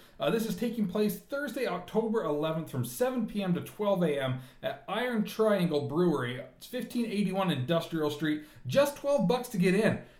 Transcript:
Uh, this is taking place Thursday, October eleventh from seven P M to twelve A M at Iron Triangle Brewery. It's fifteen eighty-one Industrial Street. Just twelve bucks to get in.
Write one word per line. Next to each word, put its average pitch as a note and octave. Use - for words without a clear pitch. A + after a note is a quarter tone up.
Uh, D3
this A3+
is G#3+
taking A3+
place G#3
Thursday, C#4
October G#3
eleventh D#3+
from B2
seven B3+
P G3+
M F3+
to D3+
twelve G3+
A C#3+
M B2+
at C3+
Iron A3+
Triangle F3
Brewery. C#3
It's -
fifteen A#3
eighty-one F#3+
Industrial D#3
Street. D3+
Just C#4+
twelve C#4
bucks B3
to G3+
get F#3
in. G3+